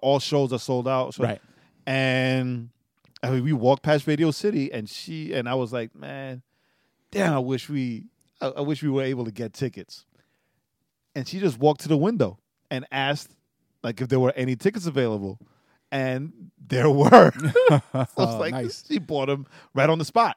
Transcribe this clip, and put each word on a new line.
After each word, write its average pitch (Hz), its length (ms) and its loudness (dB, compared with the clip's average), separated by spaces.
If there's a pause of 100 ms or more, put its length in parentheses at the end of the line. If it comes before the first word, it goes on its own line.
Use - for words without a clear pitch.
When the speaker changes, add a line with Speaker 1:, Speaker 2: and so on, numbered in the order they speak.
Speaker 1:
all 139 160 4
shows 139 340 0
are 123 60 -2
sold 123 280 -4
out." 131 280 -2
So - 100 -2
Speaker 2:
Right. 113 160 -4 (460)
Speaker 1:
And, 131 800 0 (540)
I 123 80 -4
mean, 127 140 0
we 151 100 0
walked 127 280 2
past 151 240 0
Radio 156 240 2
City, 143 400 -2
and 110 200 -10
she, 160 420 -12
and 120 160 -4
I 127 60 -2
was 123 180 -2
like, 117 220 -6
"Man, 135 480 -14 (680)
damn, 185 220 0
I 139 60 0
wish 127 320 -4
we, 127 380 -6 (340)
I, 139 60 -2
I 135 120 -8
wish 143 220 -4
we 147 80 -2
were 135 120 0
able 131 220 -4
to 110 80 -10
get 110 220 -10
tickets." - 500 -10 (1080)
And 131 120 -8
she 185 140 -10
just 147 180 0
walked 147 220 2
to - 80 -12
the 156 80 2
window 143 420 -2 (320)
and 135 220 -6
asked, 139 380 -4 (520)
like, 113 200 -6
if 123 80 -6
there 131 100 2
were 127 160 2
any 127 180 -2
tickets 196 300 -4
available. 110 540 -4 (520)
And 135 680 -6
there 131 320 2
were. 143 440 10
<laughs> 466 360 4
I 143 100 6 (140)
was 131 180 -2
Speaker 2:
<laughs> - 60 -12
Oh, 117 200 0
Speaker 1:
like, - 140 -4
Speaker 2:
nice. 120 340 -8
Speaker 1:
she 302 120 -2
bought 143 320 -4
'em 139 160 -4 (260)
right 135 160 2
on 160 100 2
the 156 60 -2
spot. 226 320 0